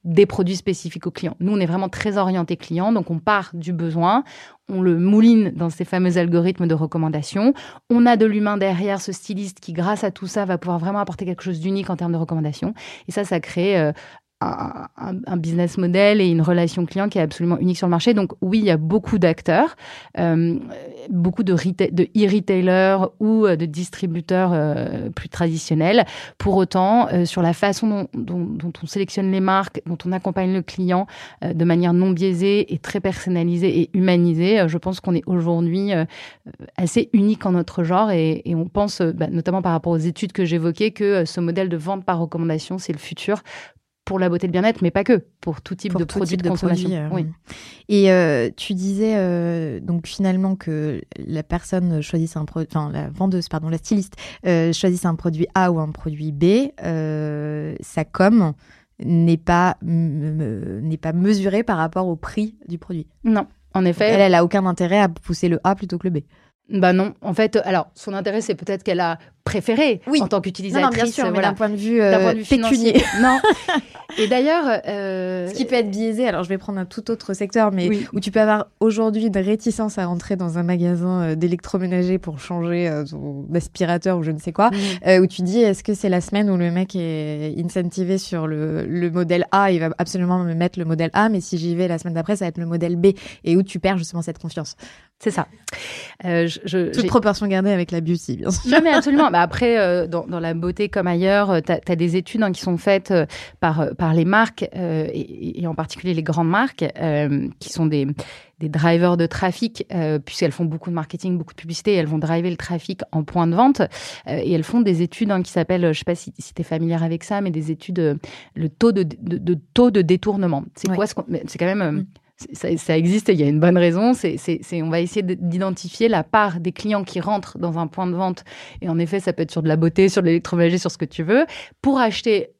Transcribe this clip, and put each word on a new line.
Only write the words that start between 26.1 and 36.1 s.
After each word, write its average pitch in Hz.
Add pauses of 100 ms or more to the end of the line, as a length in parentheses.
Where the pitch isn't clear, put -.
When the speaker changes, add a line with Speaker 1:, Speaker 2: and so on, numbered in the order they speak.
Speaker 1:
Pour 190
autant, 190
euh, 175
sur 180
la 170
façon 202
dont, 202
dont, 170
dont 170 (100)
on -
sélectionne 190
les 190
marques, 190
dont 170
on 180
accompagne 185
le 185
client, 180 (360)
euh, 175
de 165
manière 175
non 185
biaisée 190
et 156
très -
personnalisée 175
et -
humanisée, 180
euh, 175
je 165
pense 185
qu'on 180
est -
aujourd'hui, 175
euh, 165 (720)